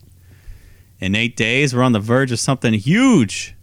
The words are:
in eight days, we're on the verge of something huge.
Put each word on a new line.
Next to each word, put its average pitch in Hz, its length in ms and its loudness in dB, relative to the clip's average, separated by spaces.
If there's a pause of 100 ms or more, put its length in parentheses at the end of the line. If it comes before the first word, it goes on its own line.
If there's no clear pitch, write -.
(1000)
in 95 160 -2
eight 117 220 -2
days, 123 360 0
we're 123 120 0
on 127 80 2
the 107 80 0
verge 123 320 0
of 113 80 -4
something 123 340 -2
huge. 165 880 0